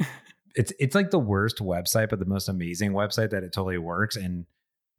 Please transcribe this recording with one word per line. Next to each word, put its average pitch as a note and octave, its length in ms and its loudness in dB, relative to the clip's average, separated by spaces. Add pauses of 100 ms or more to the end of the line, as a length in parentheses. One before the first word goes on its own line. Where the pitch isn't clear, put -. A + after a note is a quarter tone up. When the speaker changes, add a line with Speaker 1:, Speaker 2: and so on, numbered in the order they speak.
Speaker 1:
<laughs> C#3+ 60 2 (500)
Speaker 2:
It's, - 220 2
it's, C3+ 160 2
like, G3 160 4
the F#3 80 4
worst G#2 400 2
website, F#2+ 520 0
but G2+ 100 -2
the F2+ 60 -2
most G2 220 0
amazing F#2 440 -2
website G#2 380 0
that G2 120 -2
it F2 100 -10
totally F#2 240 0
works. F2 380 0
And F2+ 320 -4 (520)